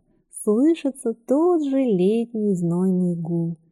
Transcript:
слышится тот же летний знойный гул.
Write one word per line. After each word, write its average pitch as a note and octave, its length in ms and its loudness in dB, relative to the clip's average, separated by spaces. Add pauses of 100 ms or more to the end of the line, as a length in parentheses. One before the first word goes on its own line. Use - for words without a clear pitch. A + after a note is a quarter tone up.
(440)
слышится C4 720 0
тот D#4 500 0
же C4+ 160 0
летний G#3+ 760 0
знойный F3+ 600 0
гул. E3+ 420 -4 (140)